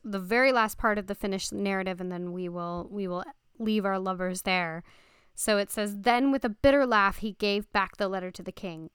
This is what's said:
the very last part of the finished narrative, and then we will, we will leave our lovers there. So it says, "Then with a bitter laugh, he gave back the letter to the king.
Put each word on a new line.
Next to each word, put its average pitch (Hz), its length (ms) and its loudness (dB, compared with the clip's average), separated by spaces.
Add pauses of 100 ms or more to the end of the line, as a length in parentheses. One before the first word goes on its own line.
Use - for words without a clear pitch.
the 202 160 -6
very 240 320 4
last 220 260 0
part 214 180 2
of 196 120 -4
the 202 60 -2
finished 196 380 -4
narrative, 190 480 -2
and 180 100 -6
then 180 220 -6
we 180 160 -6
will, 175 400 -6
we 196 200 -6
will 180 160 -4 (340)
leave 214 260 0
our 190 140 0
lovers 185 440 -4
there. 170 420 0 (500)
So 208 240 2
it 202 140 -2
says, 202 300 -4
"Then 247 280 4
with 269 140 2
a 240 40 2
bitter 269 380 6
laugh, 202 300 4
he 208 160 -6
gave 202 400 -2
back 196 240 0
the 208 100 0
letter 185 240 -4
to 180 140 -14
the 185 80 -10
king. 160 420 -12